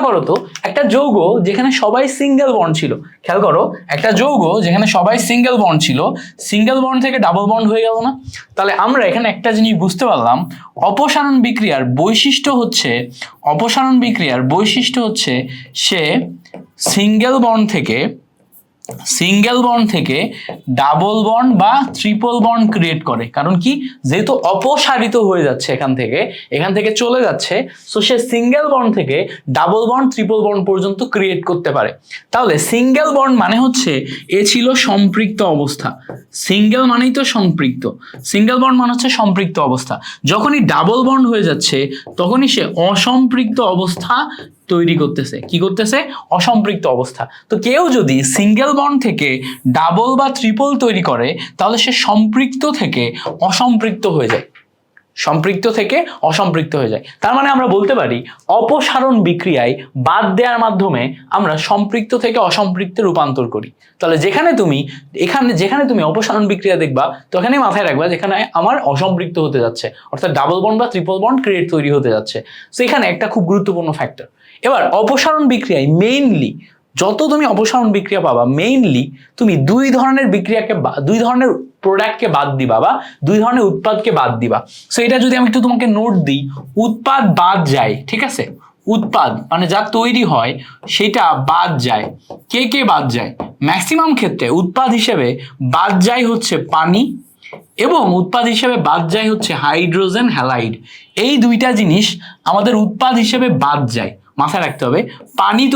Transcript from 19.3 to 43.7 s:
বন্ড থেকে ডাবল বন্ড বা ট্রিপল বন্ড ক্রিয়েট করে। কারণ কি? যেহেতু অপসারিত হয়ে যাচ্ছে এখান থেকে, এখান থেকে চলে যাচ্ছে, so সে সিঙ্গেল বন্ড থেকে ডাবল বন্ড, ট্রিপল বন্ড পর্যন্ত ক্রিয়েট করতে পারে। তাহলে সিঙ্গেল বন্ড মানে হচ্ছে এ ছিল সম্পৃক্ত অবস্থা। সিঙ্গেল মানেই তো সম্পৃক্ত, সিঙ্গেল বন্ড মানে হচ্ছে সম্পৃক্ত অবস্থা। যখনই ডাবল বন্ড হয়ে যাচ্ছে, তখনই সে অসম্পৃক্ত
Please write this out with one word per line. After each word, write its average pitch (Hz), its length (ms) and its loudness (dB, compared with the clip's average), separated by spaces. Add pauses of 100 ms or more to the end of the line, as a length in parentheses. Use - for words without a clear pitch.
বন্ড 240 180 2 (100)
থেকে 139 220 -2 (640)
ডাবল 165 360 2 (120)
বন্ড 240 220 2 (120)
বা 208 100 4 (260)
ট্রিপল 214 380 0 (100)
বন্ড 233 180 2 (100)
ক্রিয়েট 165 260 0 (100)
করে। 117 140 -4 (120)
কারণ 160 260 0
কি? 262 100 2 (360)
যেহেতু 196 240 0 (200)
অপসারিত 240 640 0 (120)
হয়ে 175 200 2
যাচ্ছে 123 280 -4
এখান 135 140 -2 (100)
থেকে, 123 200 -2 (360)
এখান 175 200 -2
থেকে 214 140 0 (100)
চলে 240 260 0
যাচ্ছে, - 280 -2 (360)
so - 160 -4
সে 247 100 2 (140)
সিঙ্গেল 247 440 2
বন্ড 233 140 2 (100)
থেকে 139 180 -2 (400)
ডাবল 180 340 2
বন্ড, 262 240 2
ট্রিপল 214 320 0
বন্ড 208 220 0
পর্যন্ত 190 320 0 (140)
ক্রিয়েট 185 340 0
করতে 175 280 -2
পারে। 110 140 0 (420)
তাহলে 226 220 2 (160)
সিঙ্গেল 262 460 2
বন্ড 262 160 2 (100)
মানে 196 220 2
হচ্ছে 247 280 0 (460)
এ - 20 2 (100)
ছিল 240 160 0 (200)
সম্পৃক্ত 202 540 0 (140)
অবস্থা। 139 340 -4 (580)
সিঙ্গেল 214 440 2
মানেই 247 260 2
তো - 60 0 (120)
সম্পৃক্ত, 165 500 0 (460)
সিঙ্গেল 220 320 2
বন্ড 262 180 2
মানে 247 140 2
হচ্ছে 247 240 -2
সম্পৃক্ত 196 380 0 (120)
অবস্থা। 127 260 -2 (380)
যখনই 277 280 2 (120)
ডাবল 175 360 2
বন্ড 262 220 4
হয়ে 214 180 2
যাচ্ছে, 147 300 0 (420)
তখনই 247 340 2
সে 202 80 0 (280)
অসম্পৃক্ত 247 680 0 (160)